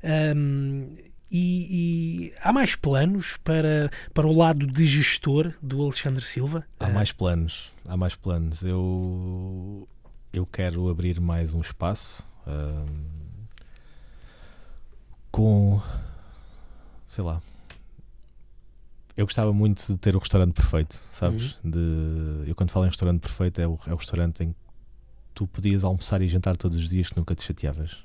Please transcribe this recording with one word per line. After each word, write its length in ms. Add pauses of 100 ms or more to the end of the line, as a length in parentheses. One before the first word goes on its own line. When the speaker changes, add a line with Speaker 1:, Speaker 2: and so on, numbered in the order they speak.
Speaker 1:
Ahm, 920 (380)
e, 920
e 40 (100)
há 100
mais 220
planos 680
para, 460 (240)
para 140
o 40
lado 360
de 180
gestor 680 (120)
do 180
Alexandre 420
Silva? 400 (160)
Speaker 2:
Há 60
Speaker 1:
Ah. 60
Speaker 2:
mais 200
planos, 600 (160)
há 100
mais 180
planos. 480
Eu, 1200 (440)
eu 140
quero 440
abrir 300
mais 360
um 60
espaço, 640 (220)
ahm, 400 (2500)
com, 500 (1300)
sei 160
lá, 180 (1800)
eu 80
gostava 280
muito 340
de 100
ter 180
o 40
restaurante 340
perfeito, 460 (120)
sabes? 520
Speaker 1:
Uhum. 80
Speaker 2:
De, 760
eu 60
quando 160
falo 140
em 40
restaurante 320
perfeito 400
é 60
o, 200
é 60
o 40
restaurante 460
em 80
que 60 (760)
tu 140
podias 360
almoçar 380
e 60
jantar 300
todos 200
os 120
dias 200
que 80
nunca 180
te 80
chateavas. 600